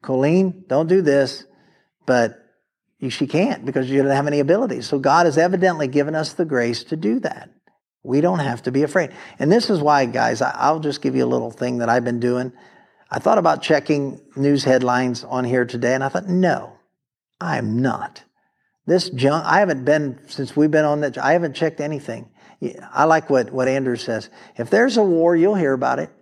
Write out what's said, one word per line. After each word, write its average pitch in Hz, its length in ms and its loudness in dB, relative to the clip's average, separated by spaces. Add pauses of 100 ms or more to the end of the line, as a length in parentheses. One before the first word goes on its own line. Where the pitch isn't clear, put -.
"Colleen, 170 640 0
don't 156 200 0
do 190 140 4
this," 139 440 0 (600)
but 120 320 2 (640)
you, 135 100 -6
she 131 180 -4
can't 180 380 -2
because 131 240 -4
you 139 120 0
don't 139 140 2
have 143 120 -2
any 147 120 0
ability. 143 440 0
So 143 160 -4
God 143 260 4
has 151 120 2
evidently 175 500 2
given 143 280 0
us 156 180 -4
the 175 120 -2
grace 120 400 -2
to 160 100 -6
do 208 260 -2
that. - 280 -10 (540)
We 131 180 0
don't 175 180 0
have 131 240 -4
to 127 80 -4
be 135 120 2
afraid. 151 260 0 (300)
And 147 120 2
this 226 180 4
is 180 120 2
why, 143 240 4
guys, 120 360 -2
I, 127 100 -2
I'll 156 280 0
just 147 220 -4
give 131 140 -2
you 127 100 2
a 123 80 0
little 117 180 -2
thing 123 280 -6
that 117 100 -2
I've 120 160 2
been 120 160 -4
doing. 123 320 -2 (560)
I - 100 -6
thought - 200 2
about 160 220 2
checking 143 600 -2 (160)
news 139 260 2
headlines 127 600 0
on 127 180 -4
here 123 220 0
today, 120 300 -2
and 135 80 -4
I 135 40 -4
thought, 185 220 -6
"No, 180 480 0 (640)
I'm 120 400 -4
not." - 420 -4 (640)
This 175 240 0
junk, 143 360 0
I 175 140 4
haven't 156 240 0
been, 143 440 0
since - 280 -8
we've 151 160 4
been 151 140 4
on 147 160 0
that, 131 160 -4
I 135 160 2
haven't 170 220 -2
checked 160 260 -4
anything. 127 480 -8 (640)
I 147 120 2
like 160 240 2
what, 131 220 2
what 131 160 -2
Andrew 131 280 -2
says. 113 340 -8 (260)
If 123 140 -8
there's 226 260 2
a 220 80 4
war, 170 320 4
you'll 185 200 4
hear 151 180 0
about 127 240 -2
it. 151 140 -8 (100)